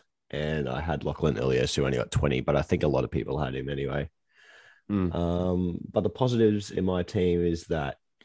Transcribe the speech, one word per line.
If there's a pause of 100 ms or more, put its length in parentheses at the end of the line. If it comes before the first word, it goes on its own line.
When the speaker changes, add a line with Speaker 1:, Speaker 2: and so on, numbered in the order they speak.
(300)
Speaker 1:
And
I
had
Lachlan
Ilias,
who
only
got
twenty,
but
I
think
a
lot
of
people
had
him
anyway. (840)
Speaker 2:
Mm.
Speaker 1:
Um, (140)
but
the
positives
in
my
team
is
that (260)